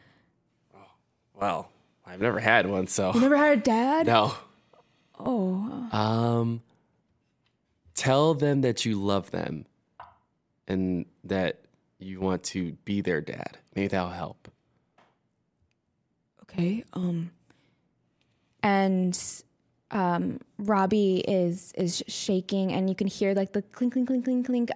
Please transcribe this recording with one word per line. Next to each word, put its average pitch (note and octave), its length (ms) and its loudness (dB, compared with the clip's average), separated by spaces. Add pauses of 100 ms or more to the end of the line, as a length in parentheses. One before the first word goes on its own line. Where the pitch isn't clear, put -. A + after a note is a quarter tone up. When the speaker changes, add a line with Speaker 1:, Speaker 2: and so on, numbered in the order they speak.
(1300)
Speaker 1:
Well, G2 360 -2 (360)
I've F#2 160 -12
never A2+ 160 0
had A2 280 4
one, F#2+ 200 0
so. F#2+ 260 0
Speaker 2:
You A#3 80 4
never C#4 160 6
had D4 220 4
a - 20 -2
dad? B3+ 460 2
Speaker 1:
No. - 280 4 (840)
Speaker 2:
Oh. A3+ 760 -4
Speaker 1:
Um, A#2 680 0 (1300)
tell C#3+ 400 4
them C#3+ 280 2
that A#2+ 240 0
you G#2+ 120 0
love G2 340 -2
them D#2 340 -8 (1000)
and F#2 380 -2 (200)
that F#2+ 360 -2 (380)
you F#2+ 220 -14
want F#2+ 240 0
to F2 280 -4 (120)
be G2+ 160 -2
their F2 200 -2
dad. - 380 -10 (160)
Maybe G2 140 0
that'll F2+ 220 -2
help. F2 380 -12 (1900)
Speaker 2:
Okay, F#3+ 400 -4 (120)
um, F3 360 -4 (1300)
and, F#3+ 580 2 (720)
um, F3 500 -2 (180)
Robbie G3 600 2
is, F3+ 580 0
is F3+ 320 -2
shaking, F#3+ 640 -2
and F#3+ 160 0
you F#3+ 60 0
can G3 120 -2
hear, G3 280 0
like, G3 180 -2
the G3+ 100 -2
clink, B3 300 -4
clink, B3+ 160 0
clink, B3+ 160 0
clink, B3+ 220 0
clink A#3+ 300 0